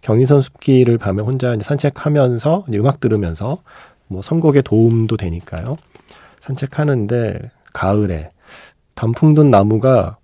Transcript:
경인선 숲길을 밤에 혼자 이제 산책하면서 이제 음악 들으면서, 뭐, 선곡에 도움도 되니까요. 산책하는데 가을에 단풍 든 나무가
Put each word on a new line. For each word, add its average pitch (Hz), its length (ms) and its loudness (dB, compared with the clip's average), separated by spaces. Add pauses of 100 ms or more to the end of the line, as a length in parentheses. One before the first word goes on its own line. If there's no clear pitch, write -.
경인선 127 400 2
숲길을 127 560 2
밤에 101 240 -4
혼자 123 320 -4
이제 107 100 -4
산책하면서 147 1040 -2
이제 110 100 -4
음악 127 220 -2
들으면서, 107 640 -4 (460)
뭐, 95 140 -10
선곡에 156 400 2
도움도 113 560 2
되니까요. 87 600 -8 (640)
산책하는데 120 1080 -4 (220)
가을에 95 580 -2 (640)
단풍 131 400 2
든 147 160 6
나무가 107 720 2